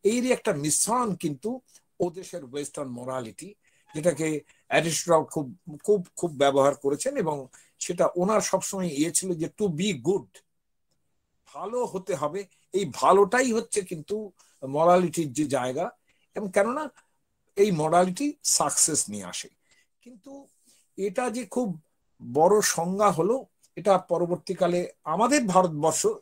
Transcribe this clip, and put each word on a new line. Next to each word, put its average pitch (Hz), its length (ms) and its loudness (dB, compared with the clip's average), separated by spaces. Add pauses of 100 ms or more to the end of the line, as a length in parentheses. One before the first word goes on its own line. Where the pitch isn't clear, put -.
এরই 240 300 2
একটা 220 200 0
মিশ্রণ 190 600 0
কিন্তু 180 460 -6 (400)
ও 175 100 0
দেশের 170 340 -14
ওয়েস্টার্ন 139 460 -10
মোরালিটি, 127 640 -10 (400)
যেটাকে 156 460 -2 (280)
অ্যারিস্টটল 160 560 2
খুব, 131 320 -8 (280)
খুব, 202 220 2 (100)
খুব 170 160 -4
ব্যবহার 139 420 4
করেছেন। 147 420 -2
এবং 151 300 -4 (320)
সেটা 175 380 0
ওনার 196 240 2
সবসময় 190 460 -2
ইয়ে 156 260 0
ছিল 185 220 -2
যে 160 140 -4 (100)
to 208 100 0
be 160 340 -2
good, 175 360 -2 (1160)
ভালো 214 320 -4
হতে 190 280 -6
হবে, 151 320 -4 (260)
এই 185 220 0
ভালোটাই 202 580 4
হচ্ছে 226 280 -2
কিন্তু 190 520 -8 (360)
মোরালিটির 165 640 2
যে 151 120 -2
জায়গা। 131 460 -2 (440)
এবং 202 160 -6
কেননা 240 400 0 (680)
এই 202 140 4
মোরালিটি 180 640 2 (100)
সাকসেস - 680 0
নিয়ে 104 140 -10
আসে। - 240 -12 (520)
কিন্তু 269 460 -20 (500)
এটা 208 340 -4
যে 220 160 -8
খুব 196 340 -4 (520)
বড় 165 300 6
সংজ্ঞা 190 480 2
হলো, 190 360 0 (300)
এটা 185 220 4
পরবর্তীকালে 175 920 -2 (120)
আমাদের 240 400 2
ভারতবর্ষ 165 640 2 (160)